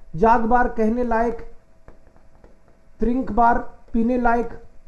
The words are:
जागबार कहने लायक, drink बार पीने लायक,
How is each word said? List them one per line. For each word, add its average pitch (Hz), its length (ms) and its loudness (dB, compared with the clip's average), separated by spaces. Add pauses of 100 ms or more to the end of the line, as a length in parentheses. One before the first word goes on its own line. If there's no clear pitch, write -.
(160)
जागबार 226 520 4
कहने 233 360 0
लायक, 233 480 -4 (1500)
drink 247 320 -2
बार 233 260 4 (340)
पीने 233 260 0
लायक, 240 440 -2 (260)